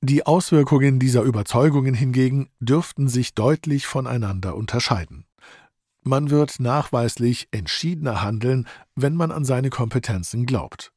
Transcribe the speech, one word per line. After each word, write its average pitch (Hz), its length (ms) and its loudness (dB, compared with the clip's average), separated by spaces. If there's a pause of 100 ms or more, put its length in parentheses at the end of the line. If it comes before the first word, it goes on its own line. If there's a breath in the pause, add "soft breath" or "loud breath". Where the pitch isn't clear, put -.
Die 139 240 2
Auswirkungen 143 720 4
dieser 127 240 4
Überzeugungen 131 720 2
hingegen 131 540 0 (100)
dürften 139 500 0
sich 123 260 -2
deutlich 143 520 0
voneinander 110 680 -4
unterscheiden. 104 720 -4 (800 loud breath)
Man 139 260 0
wird 147 280 2
nachweislich 120 920 -2
entschiedener 127 720 -4
handeln, 113 440 -2 (280 loud breath)
wenn 143 200 0
man 165 160 0
an 160 140 -4
seine 131 240 0
Kompetenzen 117 800 -4
glaubt. - 500 -6